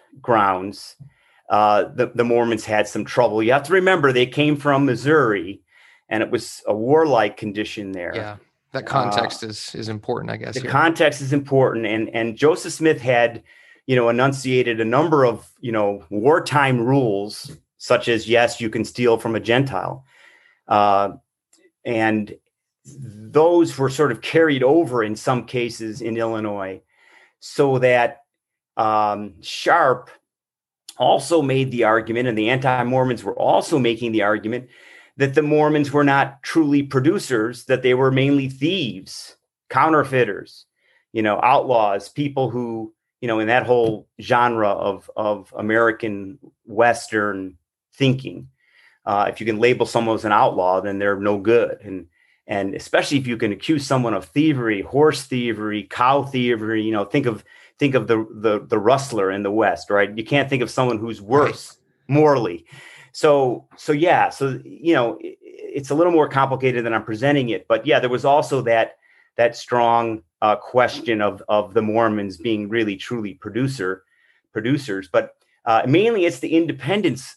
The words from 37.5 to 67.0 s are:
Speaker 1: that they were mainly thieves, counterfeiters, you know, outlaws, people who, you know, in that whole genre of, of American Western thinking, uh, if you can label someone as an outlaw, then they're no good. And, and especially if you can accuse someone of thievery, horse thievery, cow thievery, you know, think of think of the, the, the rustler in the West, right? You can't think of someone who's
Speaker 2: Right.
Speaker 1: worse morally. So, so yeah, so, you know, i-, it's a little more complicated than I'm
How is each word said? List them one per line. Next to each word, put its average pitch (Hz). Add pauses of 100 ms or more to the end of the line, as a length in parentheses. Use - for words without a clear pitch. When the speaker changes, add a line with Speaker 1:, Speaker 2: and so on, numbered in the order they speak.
Speaker 1:
that 127
they 127
were 131
mainly 135
thieves, 135 (340)
counterfeiters, 131 (480)
you 113
know, 107
outlaws, 117
people 139
who, 113 (280)
you 123
know, 110
in 107
that 123
whole 117 (140)
genre 120
of, 98
of 104
American 107 (260)
Western 104 (380)
thinking, 90 (580)
uh, 101
if 95
you 107
can 107
label 120
someone 113
as 104
an 104
outlaw, 98
then 98
they're 101
no 104
good. 107
And, 95 (400)
and 98
especially -
if 127
you 117
can 113
accuse 139
someone 123
of 92
thievery, 127
horse 139
thievery, 107
cow 131
thievery, 117
you 110
know, 104
think 139
of 107 (360)
think 143
of 123
the, 110
the, 107
the 110
rustler 110
in 101
the 98
West, 101
right? 101
You 113
can't 135
think 131
of 110
someone 123
who's 107
Speaker 2:
Right. 101
Speaker 1:
worse 127 (300)
morally. 135 (460)
So, 139 (100)
so -
yeah, 147
so, 135
you 139
know, 120
i-, -
it's -
a 143
little 175
more 151
complicated 131
than 113
I'm 107